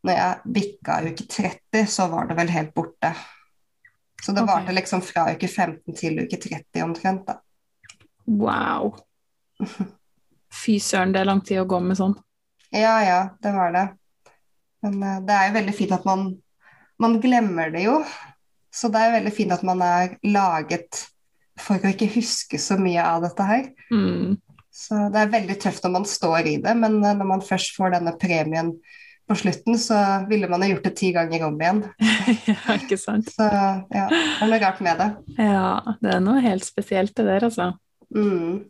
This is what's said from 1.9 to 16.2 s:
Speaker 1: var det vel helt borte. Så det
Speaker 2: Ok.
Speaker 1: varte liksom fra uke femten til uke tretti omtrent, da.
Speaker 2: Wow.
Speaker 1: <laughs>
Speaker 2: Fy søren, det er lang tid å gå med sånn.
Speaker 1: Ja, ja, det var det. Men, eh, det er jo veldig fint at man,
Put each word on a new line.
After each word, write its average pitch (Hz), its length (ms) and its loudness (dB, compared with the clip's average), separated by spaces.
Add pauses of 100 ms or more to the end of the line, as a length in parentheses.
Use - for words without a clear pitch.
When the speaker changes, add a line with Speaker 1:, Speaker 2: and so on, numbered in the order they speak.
Speaker 1:
var 165 200 -4
det 165 80 -4
vel 170 160 0
helt 156 200 -4
borte. 165 360 -4 (1080)
Så - 160 -6
det 202 80 2
Speaker 2:
Ok. 208 60 2
Speaker 1:
varte 180 240 0
liksom 185 300 -2
fra 165 320 0
uke 180 140 -4
femten 165 460 -4
til 156 240 -4
uke - 220 -6
tretti - 420 -8
omtrent, 190 440 -4
da. - 100 -8 (920)
Speaker 2:
Wow. 214 680 0 (680)
Speaker 1:
<laughs> 196 60 -4 (840)
Speaker 2:
Fy 208 280 0
søren, 190 320 0
det 190 80 2
er 190 80 2
lang 196 160 2
tid 190 160 -2
å 185 80 0
gå 180 140 0
med 190 160 0
sånn. 196 160 2 (580)
Speaker 1:
Ja, 220 300 4
ja, 180 180 4 (220)
det 202 120 -2
var 180 180 0
det. 185 120 2 (960)
Men, 196 200 -4
eh, 190 180 -4
det 202 160 0
er 196 140 4
jo 214 80 -2
veldig 202 160 -2
fint 190 180 -2
at 185 120 -2
man, 190 200 0 (760)